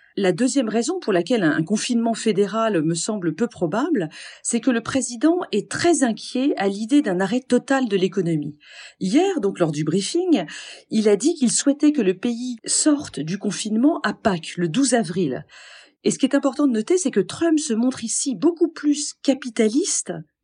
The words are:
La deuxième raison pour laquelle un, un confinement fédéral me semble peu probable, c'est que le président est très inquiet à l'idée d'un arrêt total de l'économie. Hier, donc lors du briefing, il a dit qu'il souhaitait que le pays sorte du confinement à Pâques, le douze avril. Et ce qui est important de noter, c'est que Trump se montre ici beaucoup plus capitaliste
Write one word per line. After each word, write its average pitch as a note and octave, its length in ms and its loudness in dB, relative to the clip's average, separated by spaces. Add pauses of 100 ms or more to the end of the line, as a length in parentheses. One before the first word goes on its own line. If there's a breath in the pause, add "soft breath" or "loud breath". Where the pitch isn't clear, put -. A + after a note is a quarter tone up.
(180 soft breath)
La F#3 160 2
deuxième B3 340 0
raison A#3 320 -2
pour G#3+ 140 -2
laquelle F3+ 300 2
un, D3+ 80 4
un D#3+ 120 0
confinement A3+ 520 0
fédéral G3+ 680 0
me E3 120 0
semble F3 380 -4
peu A3+ 140 -2
probable, G3 640 -2 (340 loud breath)
c'est A#3 160 -2
que C4 120 2
le A3+ 100 0
président C4+ 580 0 (140)
est G3+ 180 -2
très E4+ 320 2
inquiet B3 540 0
à G3 100 0
l'idée A3 340 2
d'un F#3 200 0
arrêt G3+ 200 0
total B3+ 460 2
de G3+ 80 0
l'économie. E3+ 640 0 (420 loud breath)
Hier, D#4 400 2
donc G3+ 200 -2
lors D#3+ 120 4
du D3 140 -2
briefing, G3+ 580 2 (460 loud breath)
il A3 180 2
a G3+ 80 6
dit B3 200 0
qu'il A#3+ 160 2
souhaitait D4 420 2
que D4 80 0
le F#3 140 2
pays A#3+ 500 -6
sorte - 560 0
du E3 160 -6
confinement A3+ 640 0
à G3+ 120 -2
Pâques, F#3 440 -2
le F3 100 0
douze B3 280 0
avril. E3 500 -2 (600 loud breath)
Et A3 60 2
ce - 60 -4
qui - 80 0
est C4 100 0
important C#4 300 0
de C4+ 60 4
noter, A3 260 0
c'est C4+ 140 0
que - 80 2
Trump D#4+ 400 0
se A#3 140 -2
montre A#3+ 320 -2
ici B3 280 -4
beaucoup E4 360 0
plus D4 520 -2
capitaliste A#3+ 920 0 (300)